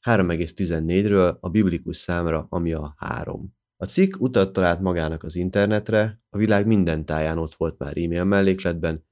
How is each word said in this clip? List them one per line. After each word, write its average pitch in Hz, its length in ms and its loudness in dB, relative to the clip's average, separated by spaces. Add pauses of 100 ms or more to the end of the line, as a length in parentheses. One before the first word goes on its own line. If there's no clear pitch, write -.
három 101 280 2
egész 82 240 -2
tizennégyről 90 880 2
a 92 80 -6
biblikus 85 480 0
számra, 85 520 -2
ami 85 240 -2
a 73 240 -6
három. - 580 -8 (220)
A 92 80 -8
cikk 190 340 2
utat 110 340 2
talált 87 280 2
magának 80 420 -2
az 85 120 -10
internetre, 104 960 0
a - 80 -8
világ 104 300 2
minden 85 380 2
táján 78 320 -2
ott 82 180 -6
volt 82 220 -2
már 71 200 -8
e-mail 85 260 -2
mellékletben 92 880 0